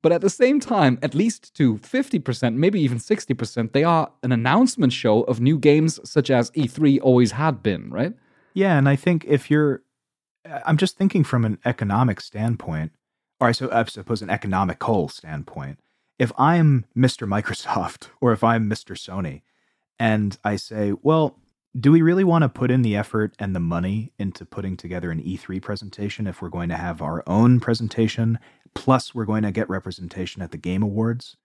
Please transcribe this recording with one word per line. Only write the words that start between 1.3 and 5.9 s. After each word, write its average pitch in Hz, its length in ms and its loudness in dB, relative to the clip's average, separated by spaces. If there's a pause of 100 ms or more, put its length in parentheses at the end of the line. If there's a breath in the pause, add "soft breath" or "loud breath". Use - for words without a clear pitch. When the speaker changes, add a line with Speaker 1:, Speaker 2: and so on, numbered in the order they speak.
Speaker 1:
to 120 220 2
fifty 254 420 -4
percent, 120 360 -2
maybe 180 260 2
even 123 180 0
sixty - 340 -4
percent, 117 400 -6
they 143 100 2
are 165 280 2 (120)
an 123 80 0
announcement 131 640 2
show 113 300 2
of 113 160 -2
new 139 200 2
games 151 400 4 (100)